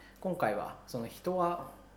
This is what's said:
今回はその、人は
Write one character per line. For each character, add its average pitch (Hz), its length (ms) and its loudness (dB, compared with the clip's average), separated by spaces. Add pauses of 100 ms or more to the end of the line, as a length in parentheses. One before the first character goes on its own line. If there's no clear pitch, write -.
(200)
今 185 140 0
回 107 220 4
は 101 180 -4 (140)
そ 127 100 -4
の、 117 80 -4
人 185 300 -2
は 175 340 2 (260)